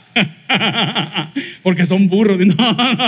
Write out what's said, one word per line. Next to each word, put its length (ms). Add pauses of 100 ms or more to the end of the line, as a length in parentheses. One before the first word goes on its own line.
(160)
<laughs> 1160 (280)
Porque 240
son 220
burros. 320
<laughs> 160
No. 220 (300)